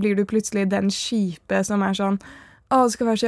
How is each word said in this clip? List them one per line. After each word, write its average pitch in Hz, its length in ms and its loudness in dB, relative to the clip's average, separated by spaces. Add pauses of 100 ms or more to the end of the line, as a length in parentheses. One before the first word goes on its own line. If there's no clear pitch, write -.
blir 208 160 2
du 202 100 2
plutselig 214 400 0
den 196 240 0
kjipe 190 720 -2
som 202 240 -2
er 196 80 0
sånn, 196 240 -2 (500)
"Å, 262 160 4
det 226 80 2
skal 233 140 0
være 220 100 2
så 233 100 0